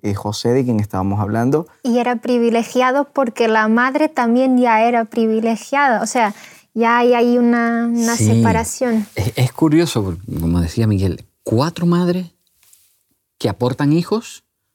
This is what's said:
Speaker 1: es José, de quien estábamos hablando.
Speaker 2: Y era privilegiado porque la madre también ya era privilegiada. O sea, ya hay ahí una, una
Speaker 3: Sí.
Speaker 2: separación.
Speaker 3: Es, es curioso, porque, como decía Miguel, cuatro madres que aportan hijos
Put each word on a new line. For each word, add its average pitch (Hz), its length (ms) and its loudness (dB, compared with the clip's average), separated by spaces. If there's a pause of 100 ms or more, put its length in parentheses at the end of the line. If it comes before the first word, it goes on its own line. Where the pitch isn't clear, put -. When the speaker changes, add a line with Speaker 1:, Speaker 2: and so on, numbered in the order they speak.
Speaker 1:
es 101 160 -4
José, 104 320 -4
de 127 140 2
quien 117 160 0
estábamos 98 400 -2
hablando. 117 480 -2 (160)
Speaker 2:
Y 240 160 0
era 240 180 -2
privilegiado 247 960 0
porque 233 340 -2
la 220 200 2
madre 269 420 0
también 254 480 0
ya 226 260 2
era 233 220 0
privilegiada. 226 960 0
O 220 60 -4
sea, 220 260 0 (400)
ya 233 260 2
hay 240 140 4
ahí 240 240 2
una, 233 480 0
una 233 300 0
Speaker 3:
Sí. 226 100 0
Speaker 2:
separación. 220 800 2 (100)
Speaker 3:
Es, 101 200 -4
es 127 160 0
curioso, 156 520 2
porque, 92 180 -6 (180)
como 85 220 0
decía 107 260 0
Miguel, 95 380 0 (180)
cuatro 170 420 -2
madres 175 420 0 (1080)
que 113 120 -2
aportan 123 440 -2
hijos 175 500 -4 (320)